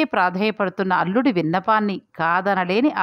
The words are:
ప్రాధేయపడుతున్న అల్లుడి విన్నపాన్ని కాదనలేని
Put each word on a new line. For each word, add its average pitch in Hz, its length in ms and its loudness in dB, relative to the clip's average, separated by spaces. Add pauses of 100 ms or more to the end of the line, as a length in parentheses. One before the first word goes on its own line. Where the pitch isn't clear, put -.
ప్రాధేయపడుతున్న 190 880 -2
అల్లుడి 190 400 2
విన్నపాన్ని 185 640 0 (220)
కాదనలేని 185 720 0 (120)